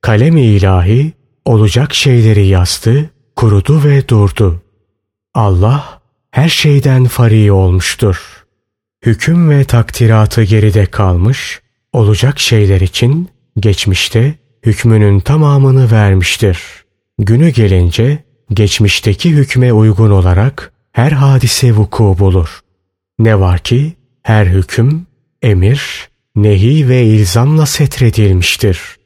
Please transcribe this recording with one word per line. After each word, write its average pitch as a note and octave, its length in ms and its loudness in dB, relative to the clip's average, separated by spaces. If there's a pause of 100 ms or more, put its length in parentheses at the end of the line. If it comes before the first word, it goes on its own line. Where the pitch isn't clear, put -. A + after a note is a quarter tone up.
Kalem-i C3+ 400 2
ilahi G2+ 720 0 (320)
olacak A2+ 480 0
şeyleri A2 540 2
yazdı, A2 640 -2 (260)
kurudu A#2+ 480 0
ve C#3 240 0
durdu. G2+ 540 0 (720)
Allah G#2+ 680 -2 (300)
her D#3+ 180 0
şeyden C3+ 560 0
fari A2 460 2
olmuştur. F#2 960 -2 (600)
Hüküm D#3+ 440 0
ve C#3+ 140 2
takdiratı A2+ 800 0
geride G#2 420 2
kalmış, F#2+ 760 -4 (320)
olacak A2 460 0
şeyler G2 420 0
için C#3 480 -2 (300)
geçmişte A2 760 -2 (300)
hükmünün G#2+ 540 2
tamamını C3+ 720 2
vermiştir. G2 680 0 (580)
Günü A#2+ 320 2
gelince A2 720 0 (300)
geçmişteki G#2 760 -2
hükme C3 440 0
uygun G#2+ 380 2
olarak F#2+ 600 0 (180)
her B2+ 200 0
hadise C3 600 0
vuku G#2 480 0
bulur. F#2+ 400 -2 (600)
Ne A2 200 2
var F2+ 200 0
ki C#3+ 340 -4 (300)
her G#2+ 220 0
hüküm, A#2 640 -2 (340)
emir, G#2+ 680 -2 (260)
nehi G#2+ 540 2
ve B2+ 140 2
ilzamla A#2 640 2
setredilmiştir. G#2+ 1160 -2 (240)